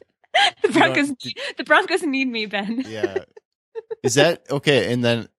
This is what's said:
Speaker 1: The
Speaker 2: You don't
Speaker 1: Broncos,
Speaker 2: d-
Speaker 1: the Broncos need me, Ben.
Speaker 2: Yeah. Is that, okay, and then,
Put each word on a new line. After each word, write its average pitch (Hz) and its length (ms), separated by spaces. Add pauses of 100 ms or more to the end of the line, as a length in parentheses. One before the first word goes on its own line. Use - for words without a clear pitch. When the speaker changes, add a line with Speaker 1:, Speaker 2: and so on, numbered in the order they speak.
(640)
Speaker 1:
The 403 60
Speaker 2:
You 254 140
don't 294 220
Speaker 1:
Broncos, 285 160
Speaker 2:
d- - 160 (220)
Speaker 1:
the 294 60
Broncos 339 380
need 269 260
me, 226 180
Ben. 214 400
Speaker 2:
Yeah. - 380 (760)
Is 120 120
that, 147 360
okay, 131 420
and 123 120
then, 117 240 (100)